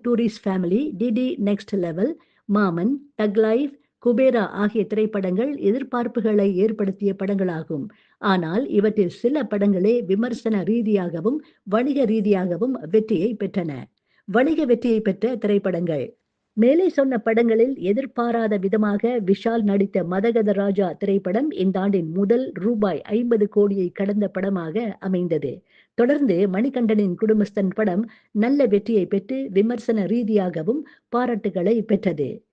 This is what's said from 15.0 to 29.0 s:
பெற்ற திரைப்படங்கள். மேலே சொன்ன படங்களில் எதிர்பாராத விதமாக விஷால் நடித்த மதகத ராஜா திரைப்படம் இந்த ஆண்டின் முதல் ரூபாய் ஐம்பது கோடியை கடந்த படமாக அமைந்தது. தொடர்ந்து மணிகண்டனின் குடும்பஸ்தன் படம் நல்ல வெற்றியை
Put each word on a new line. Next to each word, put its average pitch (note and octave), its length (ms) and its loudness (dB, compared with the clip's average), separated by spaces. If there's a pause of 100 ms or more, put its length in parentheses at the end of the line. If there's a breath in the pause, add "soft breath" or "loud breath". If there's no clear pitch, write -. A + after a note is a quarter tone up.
பெற்ற A3 340 -2
திரைப்படங்கள். F3+ 800 -2 (380)
மேலே D4 360 4
சொன்ன C4+ 280 0
படங்களில் A3+ 600 2
எதிர்பாராத A3+ 800 -2
விதமாக G#3 680 0
விஷால் A3+ 360 0
நடித்த G3+ 420 0
மதகத G#3 500 0
ராஜா G3 400 0
திரைப்படம் G3 580 -2
இந்த F#3 280 0
ஆண்டின் F#3+ 340 0
முதல் G3+ 400 0
ரூபாய் G3 480 -2
ஐம்பது A3 480 0
கோடியை G3+ 400 0
கடந்த G3+ 380 -2
படமாக F#3+ 720 -4
அமைந்தது. F3+ 640 -2 (300 soft breath)
தொடர்ந்து A#3+ 540 2
மணிகண்டனின் G#3+ 680 0
குடும்பஸ்தன் G#3 600 0
படம் G#3 340 0 (220 loud breath)
நல்ல B3+ 340 2
வெற்றியை G3+ 400 2